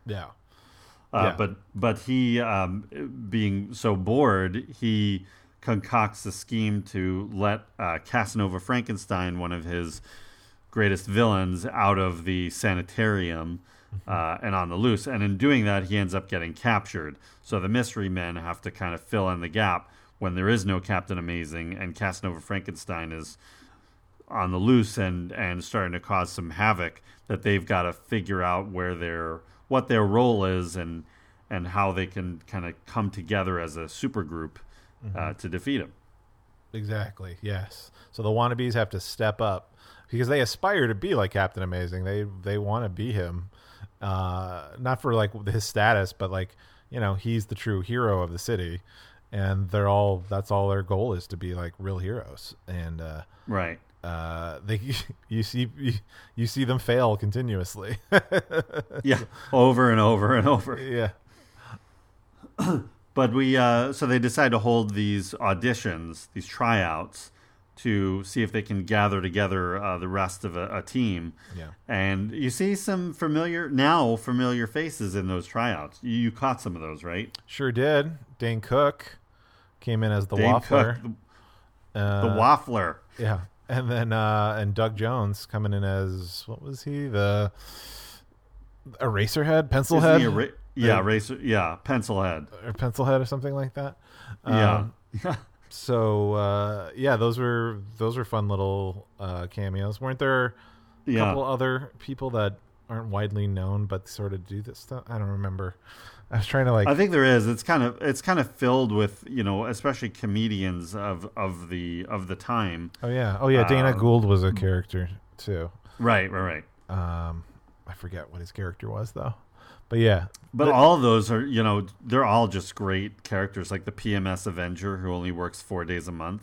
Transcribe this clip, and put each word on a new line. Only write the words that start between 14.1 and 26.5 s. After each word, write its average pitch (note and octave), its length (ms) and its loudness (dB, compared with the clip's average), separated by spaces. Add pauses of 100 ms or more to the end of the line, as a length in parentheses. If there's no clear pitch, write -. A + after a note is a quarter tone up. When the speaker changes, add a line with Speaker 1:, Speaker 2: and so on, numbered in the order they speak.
Speaker 2:
uh, E2 360 -2
and G2 80 0
on F2+ 140 0
the F2 80 -6
loose. A#2+ 300 2
And A#2 160 -2
in G2+ 160 0
doing C3 260 4
that, G2+ 200 0
he G2 120 -2
ends F#2+ 180 0
up F#2+ 140 -6
getting E2 240 -6
captured. F2 640 -2 (240)
So G2+ 200 -4
the F#2 80 -2
mystery A2 400 -2
men F2 280 -4
have E2+ 260 -8
to A2 80 -8
kind F2+ 240 -8
of D#2+ 60 -10
fill G2 300 0
in F2+ 100 -2
the E2+ 80 -6
gap F2+ 400 0 (300)
when F#2 160 -4
there F#2 140 0
is G#2+ 180 2
no F#2 140 0
Captain F#2 380 -4
Amazing E2+ 560 -8
and F#2+ 200 -8
Casanova F#2 460 -6
Frankenstein E2+ 720 -8
is D#2+ 260 -12 (880)
on F#2 220 -2
the F2+ 80 0
loose A2 400 4
and, F2+ 340 -2
and F2+ 300 -4
starting F#2 300 -4
to F2 80 -6
cause F#2 300 -2
some E2+ 200 -8